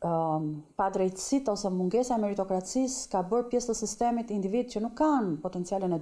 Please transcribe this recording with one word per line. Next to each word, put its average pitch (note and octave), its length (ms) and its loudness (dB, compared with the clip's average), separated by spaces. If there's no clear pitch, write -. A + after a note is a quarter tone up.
ëm, D#3+ 400 2
pa G3 160 2
drejtësitë G3 560 2
ose G3+ 220 0
mungesa A3 420 2
e G#3+ 80 2
meritokracisë G3+ 880 -2
ka F#3 160 0
bërë A#3+ 240 0
pjesë A#3+ 220 0
të - 80 -2
sistemit A#3 500 -2
individ G#3+ 400 0
që G#3+ 140 -2
nuk - 160 -6
kanë C4 420 2
potencialin F3+ 540 0
e D3+ 40 -2